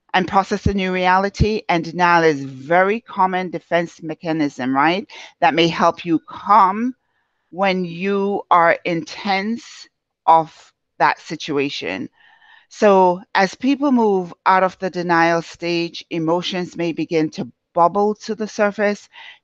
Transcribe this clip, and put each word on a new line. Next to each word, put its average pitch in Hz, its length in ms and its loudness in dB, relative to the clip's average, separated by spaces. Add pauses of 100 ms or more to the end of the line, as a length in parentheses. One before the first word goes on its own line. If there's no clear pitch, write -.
(140)
and 185 120 2
process 190 380 -2
the 196 100 2
new 185 180 -2
reality. 196 760 0
And 170 160 0
denial 170 400 2
is 147 180 2
very 175 580 0
common 185 500 -2
defense 170 520 -4
mechanism, 156 720 -4
right? 160 340 0 (320)
That 165 140 2
may 165 140 2
help 170 360 0
you 165 140 0
calm 208 760 0 (540)
when 185 340 -2
you 196 680 -4
are 170 340 4
intense 196 1040 -6 (380)
of 160 460 2 (260)
that 151 220 0
situation. 139 880 -6 (600)
So 190 520 4 (140)
as 190 180 0
people 277 380 0
move 196 420 0 (120)
out 185 180 4
of 180 160 -2
the 185 100 -4
denial 170 520 0
stage, 170 680 -6
emotions 170 680 -4
may 170 140 -4
begin 156 400 -2
to 147 220 -12 (200)
bubble 202 440 2
to - 180 -10
the 107 140 -8
surface. 202 600 -2 (360)